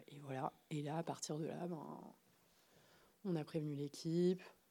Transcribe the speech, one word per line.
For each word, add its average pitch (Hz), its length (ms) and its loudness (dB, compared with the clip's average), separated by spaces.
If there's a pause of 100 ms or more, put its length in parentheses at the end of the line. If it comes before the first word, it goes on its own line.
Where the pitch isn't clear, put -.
et 147 100 -16
voilà. 139 340 -2 (160)
Et 147 140 0
là, 151 140 0
à 170 60 0
partir 151 360 -2
de 143 80 -2
là, 165 200 -2
ben, 170 160 -6 (1400)
on 185 100 2
a 156 80 2
prévenu 151 320 -2
l'équipe, 165 680 4 (280)